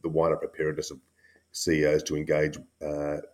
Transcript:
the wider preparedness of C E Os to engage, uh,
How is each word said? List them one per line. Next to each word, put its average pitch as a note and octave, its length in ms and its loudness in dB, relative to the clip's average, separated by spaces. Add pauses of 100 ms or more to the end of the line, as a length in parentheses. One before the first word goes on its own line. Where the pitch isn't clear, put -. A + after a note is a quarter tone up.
the E2 80 -4
wider D#2+ 260 4
preparedness D#2 540 -4
of C2+ 100 -14 (520)
C D#2 300 2
E D2+ 40 4
Os D2+ 180 4
to D#2 140 -4
engage, D2+ 400 0 (260)
uh, D2 340 -4 (160)